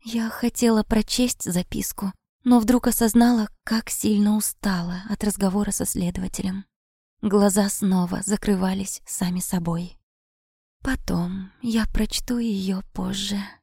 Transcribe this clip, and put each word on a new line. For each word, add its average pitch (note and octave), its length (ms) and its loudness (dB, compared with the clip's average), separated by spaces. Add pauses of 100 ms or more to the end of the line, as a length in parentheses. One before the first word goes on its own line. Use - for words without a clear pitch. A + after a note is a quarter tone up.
Я A3+ 260 -4
хотела A3+ 540 2
прочесть - 680 0
записку, F3+ 640 -4 (320)
но B3 160 8
вдруг A#3+ 280 4
осознала, A#3 600 4 (160)
как A3+ 260 -2
сильно G#3 460 2
устала F3+ 720 -4
от G#3 140 -4
разговора G3+ 480 0
со - 140 -2
следователем. F#3 800 -4 (560)
Глаза G3+ 480 4
снова F#3 560 0
закрывались G3 800 -2
сами F3+ 340 -4
собой. E3+ 580 -4 (880)
«Потом F#3+ 680 -4 (100)
я A3+ 320 0
прочту - 440 -2
её G3 440 -2 (100)
позже» G3 480 -4 (240)